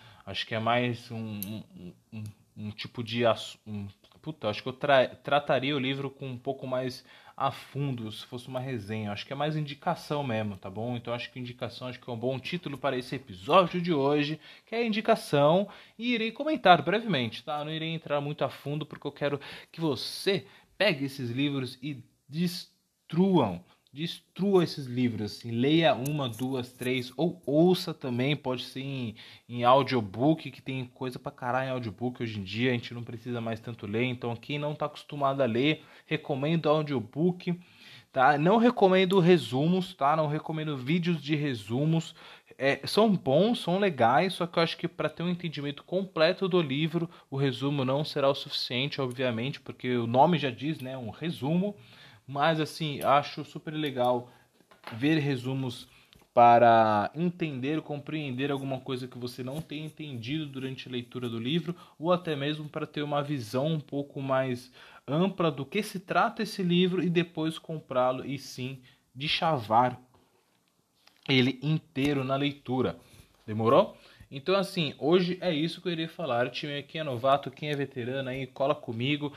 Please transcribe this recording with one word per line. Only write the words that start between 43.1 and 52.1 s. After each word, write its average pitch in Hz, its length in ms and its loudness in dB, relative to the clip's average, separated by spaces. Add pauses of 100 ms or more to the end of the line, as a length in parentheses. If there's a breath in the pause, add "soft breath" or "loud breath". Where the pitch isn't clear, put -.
bons, 175 440 2
são 180 200 0
legais, 156 540 4
só 175 120 -4
que 170 140 -2
eu 165 40 6
acho - 140 -2
que - 100 -6
pra 151 220 -4
ter - 140 -10
um 175 60 -2
entendimento 147 540 -6
completo 185 640 0
do 175 140 4
livro, 160 480 0 (180 loud breath)
o 135 100 -6
resumo 139 460 0
não 135 220 0
será 139 240 2
o 143 60 4
suficiente, - 640 -4
obviamente, 127 580 -2
porque 123 360 -4
o 120 100 0
nome 139 320 6
já 135 140 0
diz, 127 280 -6
né, 127 160 -10
um 120 140 -10
resumo, 170 640 -2 (560 loud breath)